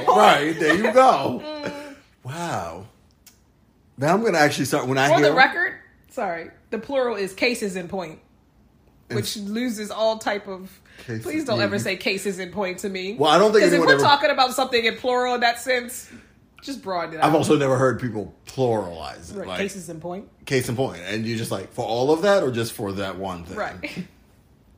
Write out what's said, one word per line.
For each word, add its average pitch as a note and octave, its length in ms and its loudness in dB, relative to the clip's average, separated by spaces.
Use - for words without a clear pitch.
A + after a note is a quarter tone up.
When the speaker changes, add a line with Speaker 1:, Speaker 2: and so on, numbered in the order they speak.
Speaker 1:
in - 40 -6
point. - 140 6
Speaker 2:
Right, D#3+ 420 6
there D#3 160 4
you A3 160 0
go. A3 500 6
Speaker 1:
<laughs> D4+ 220 -10
Mm. C#4+ 300 -12
Speaker 2:
Wow. A2+ 640 -8
Now D3 180 0
I'm G#3+ 80 0
gonna F#3+ 160 2
actually C#3+ 280 2
start, C3+ 200 -2
when C3 120 0
I C3+ 100 4
Speaker 1:
For D#4 100 6
Speaker 2:
hear C#3+ 120 6
Speaker 1:
the - 40 2
record, E4+ 400 0
sorry, F3 400 -8
the A#3 80 -6
plural A#3+ 380 -2
is F#3+ 160 -6
cases A3 420 -2
in F3+ 140 -8
point, E3 320 -10
Speaker 2:
And - 80 -6
Speaker 1:
which G#3 200 -4
loses G#3+ 540 -6
all A3 280 0
type G3+ 280 -6
of, F#3+ 240 -12
Speaker 2:
Cases, A2+ 180 -8
Speaker 1:
please D4+ 200 -4
don't A3 140 0
Speaker 2:
yeah, G3+ 60 2
Speaker 1:
ever G3+ 120 -2
Speaker 2:
you - 40 0
Speaker 1:
say F#3+ 160 -4
cases G3 420 -4
in F#3 140 -10
point F#3 280 -4
to G#3 80 -6
me. F#3+ 260 -6
Speaker 2:
Well, D#3 160 2
I D#3+ 80 8
don't G#3+ 120 6
think G#3 140 6
Speaker 1:
'Cause F3 80 6
if - 20 4
Speaker 2:
anyone E3 140 4
Speaker 1:
we're - 60 8
Speaker 2:
ever C#3 100 4
Speaker 1:
talking C#4+ 260 4
about B3+ 220 2
something B3 320 0
in A3+ 120 0
plural B3 380 0
in A#3+ 60 -4
that A#3 180 0
sense, B3 500 -6
just C4+ 200 -10
broaden E3+ 320 -6
it D#3 40 -10
Speaker 2:
I've D3+ 140 4
Speaker 1:
out. D#3+ 60 6
Speaker 2:
also D3+ 180 4
never C3+ 200 2
heard B2+ 240 2
people G#2 340 -6
pluralize F2+ 840 -4
it. - 60 -12
Speaker 1:
Right, - 100 -10
Speaker 2:
Like, F2+ 100 -6
Speaker 1:
cases G3 300 -8
in E3 120 -12
point. F3 280 -12
Speaker 2:
case B2+ 240 0
in A2+ 80 -4
point. G2+ 300 -4
And A2 200 -4
you A#2 100 -4
just - 140 -6
like, - 220 -8
for B2 120 -8
all B2 280 0
of D#3+ 100 2
that G3+ 220 4
or B2+ 80 0
just A2+ 220 -4
for G2 180 -6
that F#2+ 240 -6
one F2+ 300 -8
thing? F#2 100 -12
Speaker 1:
Right. F3 480 -10